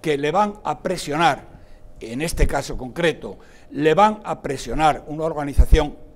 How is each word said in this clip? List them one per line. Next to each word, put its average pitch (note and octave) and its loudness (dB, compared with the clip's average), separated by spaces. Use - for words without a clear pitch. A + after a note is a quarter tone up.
que D3 -2
le D3 -2
van G#3 0
a D3+ -4
presionar, D#3+ -2
en A#2 -10
este D#3+ 2
caso C#3 -4
concreto, B2+ -4
le D#3 2
van G#3+ 4
a - -8
presionar C#3 -2
una D#3 -8
organización D3 2